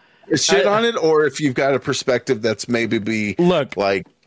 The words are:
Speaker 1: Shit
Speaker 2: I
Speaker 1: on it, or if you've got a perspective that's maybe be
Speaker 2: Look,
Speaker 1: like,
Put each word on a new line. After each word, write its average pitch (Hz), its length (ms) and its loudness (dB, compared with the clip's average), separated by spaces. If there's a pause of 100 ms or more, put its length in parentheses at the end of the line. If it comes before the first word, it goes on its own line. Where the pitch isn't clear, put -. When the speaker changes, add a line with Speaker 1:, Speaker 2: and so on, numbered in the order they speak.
(340)
Speaker 1:
Shit 190 320 2
Speaker 2:
I 202 120 2
Speaker 1:
on 233 60 0
it, 233 120 -2
or 160 300 2
if 139 140 -4
you've 139 140 0
got 139 200 0
a 123 40 0
perspective 123 640 -2
that's 110 260 -2
maybe 113 300 0
be 107 400 -4
Speaker 2:
Look, 175 380 0
Speaker 1:
like, 98 300 0 (200)